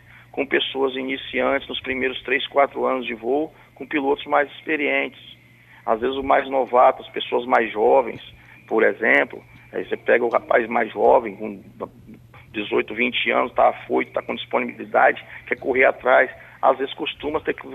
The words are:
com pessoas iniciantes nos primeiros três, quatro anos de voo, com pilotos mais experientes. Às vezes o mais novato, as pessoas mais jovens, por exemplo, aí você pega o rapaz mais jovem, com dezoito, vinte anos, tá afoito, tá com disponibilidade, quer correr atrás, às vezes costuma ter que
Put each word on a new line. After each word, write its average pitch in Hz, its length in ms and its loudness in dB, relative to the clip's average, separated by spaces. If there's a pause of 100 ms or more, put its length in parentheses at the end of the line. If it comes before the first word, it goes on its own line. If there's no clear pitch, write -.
(320)
com 139 140 -4
pessoas 135 500 -2
iniciantes 131 720 -4
nos 127 140 -10
primeiros 127 420 -4
três, 131 240 -2
quatro 131 380 2
anos 127 200 -2
de 120 100 -8
voo, 131 380 -4 (220)
com 135 100 -14
pilotos 143 420 -2
mais 147 260 2
experientes. 139 640 -4 (680)
Às 113 140 0
vezes 131 160 -2
o 139 80 -4
mais 139 260 2
novato, 131 520 4
as - 80 -20
pessoas 123 360 -4
mais 120 240 2
jovens, 113 520 2 (440)
por 110 160 0
exemplo, 110 640 2 (300)
aí 92 120 -4
você - 120 -6
pega 117 260 2
o 117 60 0
rapaz 120 400 2
mais 117 220 -2
jovem, 113 440 4
com 101 260 -10 (920)
dezoito, 113 420 -2
vinte 117 380 -2
anos, 127 220 0
tá 120 160 4
afoito, 123 420 -2
tá 127 100 -4
com 123 140 -6
disponibilidade, 120 880 0 (240)
quer - 100 -4
correr 131 280 2
atrás, 131 440 4 (320)
às 135 160 4
vezes 131 160 -6
costuma - 460 -6
ter - 160 -4
que - 200 -18